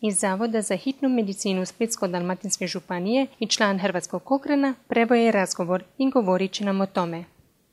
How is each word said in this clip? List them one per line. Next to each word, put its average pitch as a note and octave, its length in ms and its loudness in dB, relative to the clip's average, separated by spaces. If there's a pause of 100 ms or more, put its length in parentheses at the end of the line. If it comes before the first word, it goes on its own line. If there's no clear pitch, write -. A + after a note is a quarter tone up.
iz G#3 200 0
Zavoda G#3+ 420 0
za G3+ 140 -2
hitnu C4+ 320 -2
medicinu G3 580 0
Splitsko-dalmatinske F#3 1000 -4
županije F#3+ 600 -2 (120)
i A3 80 -4
član G3 320 2
Hrvatskog F#3 500 -2
Cochrana C#4 460 2 (140)
preveo A#3 280 4
je A3+ 160 6
razgovor F#3 520 0 (140)
i C4+ 120 2
govorit F#3+ 420 2
će - 120 -6
nam G3 160 2
o G3 60 0
tome. F3 380 -4 (480)